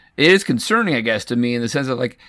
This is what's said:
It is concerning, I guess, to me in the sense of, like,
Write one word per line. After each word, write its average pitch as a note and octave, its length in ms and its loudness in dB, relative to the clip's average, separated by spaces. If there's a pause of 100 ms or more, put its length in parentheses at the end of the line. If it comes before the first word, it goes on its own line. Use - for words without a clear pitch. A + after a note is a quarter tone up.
(160)
It D#3 160 6
is G3 100 4
concerning, F#3 520 -2
I A#2 60 -2
guess, A2 260 -2
to B2 100 -4
me A#2+ 180 0
in A#2+ 80 -4
the A#2 60 -2
sense C#3 200 -4
of, B2+ 100 -4
like, B2 200 -6 (100)